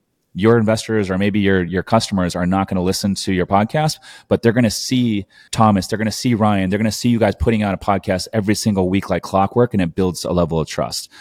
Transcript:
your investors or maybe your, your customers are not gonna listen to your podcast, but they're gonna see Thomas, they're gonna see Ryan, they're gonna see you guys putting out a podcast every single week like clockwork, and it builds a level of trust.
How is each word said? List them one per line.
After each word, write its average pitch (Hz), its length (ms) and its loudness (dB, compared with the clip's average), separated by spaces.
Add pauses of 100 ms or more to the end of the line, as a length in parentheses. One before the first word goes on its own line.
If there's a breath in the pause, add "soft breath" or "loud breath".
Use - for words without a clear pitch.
(320)
your 110 240 4
investors 110 540 0
or 92 80 -2
maybe 101 220 0
your, 95 220 4
your 87 200 -2
customers 95 520 0
are 90 120 -2
not 95 220 0
gonna 95 140 -2
listen 95 340 -2
to - 180 -4
your 87 100 0
podcast, 110 540 0 (300 loud breath)
but 101 120 0
they're 113 120 4
gonna 117 180 2
see 117 560 -2 (240 soft breath)
Thomas, 107 360 2
they're 104 120 -4
gonna 110 120 -2
see 123 220 -2
Ryan, 101 380 0
they're 101 80 0
gonna 110 120 0
see 120 200 -2
you 117 80 2
guys 104 200 2
putting 113 240 0
out 98 120 -2
a - 20 -2
podcast 95 560 -2
every 107 220 0
single 95 340 0
week 95 220 -2
like 87 120 -2
clockwork, 98 520 0
and 98 80 0
it 82 120 -4
builds 92 300 -2
a - 80 -4
level 85 260 0
of 76 80 -2
trust. - 440 -8 (100)